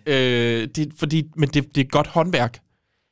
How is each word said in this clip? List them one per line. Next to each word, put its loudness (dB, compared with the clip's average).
Øh, 0
det, -4
fordi, 0
men 2
det, -2
det 0
er 4
godt 0
håndværk, 0